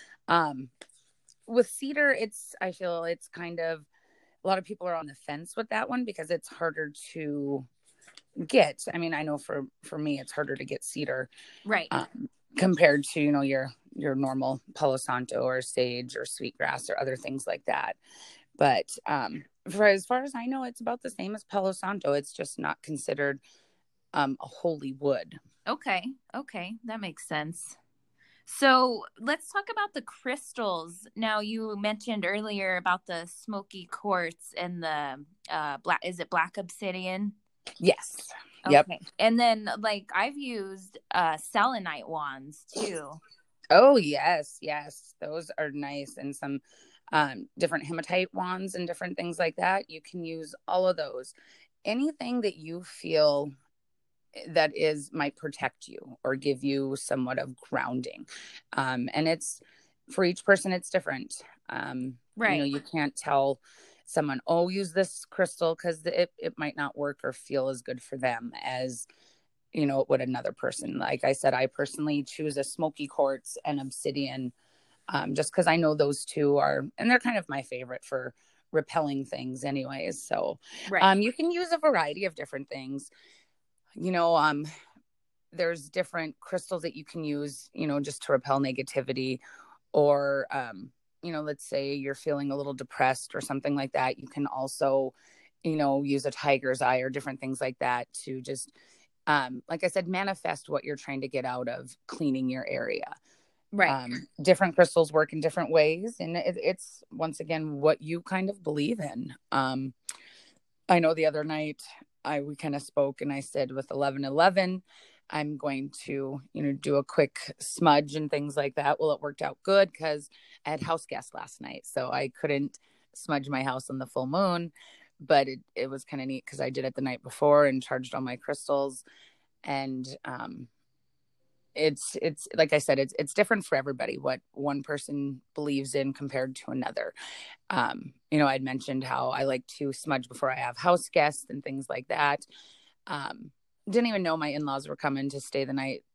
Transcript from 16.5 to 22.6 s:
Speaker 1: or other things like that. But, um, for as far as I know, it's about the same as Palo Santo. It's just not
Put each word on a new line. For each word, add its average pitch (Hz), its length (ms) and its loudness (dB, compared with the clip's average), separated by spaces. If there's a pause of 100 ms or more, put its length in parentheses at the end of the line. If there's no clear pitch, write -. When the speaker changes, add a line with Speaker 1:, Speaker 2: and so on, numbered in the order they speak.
Speaker 1:
or - 100 -2
other 131 160 -2
things 135 300 -8
like - 200 -4
that. 71 300 -2 (600)
But, 131 400 2 (100)
um, 131 380 -2 (260)
for 202 160 4
as 196 200 6
far 254 180 2
as 277 100 -8
I 233 120 -6
know, 262 180 -4
it's 247 160 -10
about 240 220 -4
the 254 80 -6
same 202 240 -6
as 214 100 -12
Palo 190 280 0
Santo. 185 420 -2
It's 143 180 -2
just - 260 -8
not - 240 -4